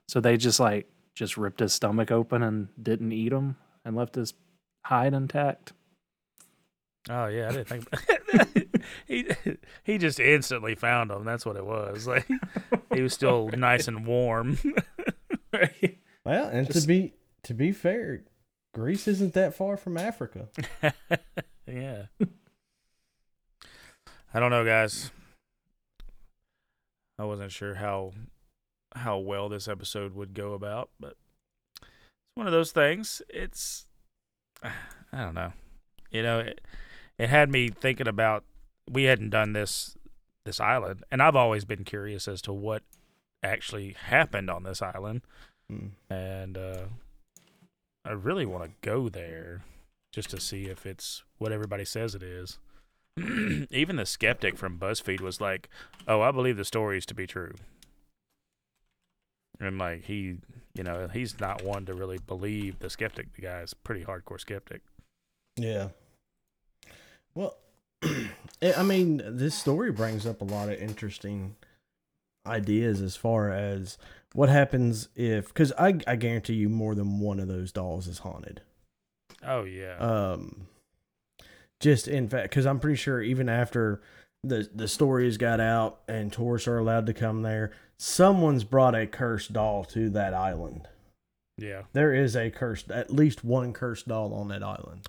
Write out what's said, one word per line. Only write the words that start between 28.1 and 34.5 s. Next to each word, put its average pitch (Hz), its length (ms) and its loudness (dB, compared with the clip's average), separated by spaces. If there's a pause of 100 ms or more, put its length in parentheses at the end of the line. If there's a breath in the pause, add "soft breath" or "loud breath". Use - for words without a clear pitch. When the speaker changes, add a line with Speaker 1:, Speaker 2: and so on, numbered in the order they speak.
Speaker 2:
how 117 240 -2
well 101 280 -4
this 101 200 -8
episode 98 480 -6
would 98 180 -12
go 101 200 -8
about, 104 360 -8 (100)
but 69 160 -16 (640)
it's - 560 -20
one 226 120 -4
of 175 60 2
those 165 180 4
things. 151 580 2
It's, - 560 -10 (400)
<sighs> - 380 -20